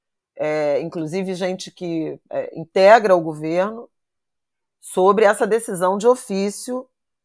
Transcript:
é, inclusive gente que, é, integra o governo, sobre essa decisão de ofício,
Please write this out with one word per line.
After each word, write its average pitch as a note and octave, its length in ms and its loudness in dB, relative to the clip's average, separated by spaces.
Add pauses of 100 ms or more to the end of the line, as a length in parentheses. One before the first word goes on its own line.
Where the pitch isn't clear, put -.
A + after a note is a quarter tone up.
(360)
é, D3+ 440 -2
inclusive E3+ 540 -6
gente F#3 360 -6
que, D#3+ 480 -8 (120)
é, - 280 -8
integra G3 560 6
o F3 60 2
governo, E3 680 -6 (920)
sobre G3 440 2
essa G#3+ 220 2
decisão G3 500 -2
de G#3 120 2
ofício, B3 800 -4 (360)